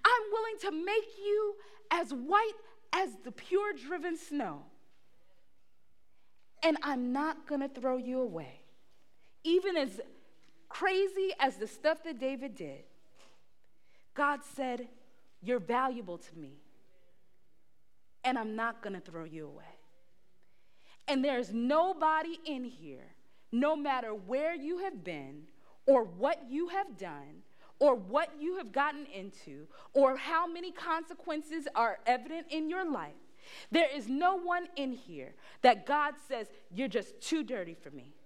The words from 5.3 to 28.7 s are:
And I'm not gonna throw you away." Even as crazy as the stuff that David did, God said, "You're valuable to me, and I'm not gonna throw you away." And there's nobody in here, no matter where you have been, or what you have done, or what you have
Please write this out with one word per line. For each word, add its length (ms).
And 200
I'm 300
not 340
gonna 220
throw 280
you 240
away." 420
Even 340
as 240
crazy 680
as 200
the 80
stuff 380
that 140
David 360
did, 300
God 300
said, 440
"You're 160
valuable 600
to 200
me, 240
and 120
I'm 200
not 260
gonna 180
throw 220
you 240
away." 320
And 180
there's 280
nobody 920
in 200
here, 500
no 240
matter 360
where 420
you 240
have 260
been, 420
or 160
what 480
you 160
have 300
done, 480
or 160
what 460
you 160
have 160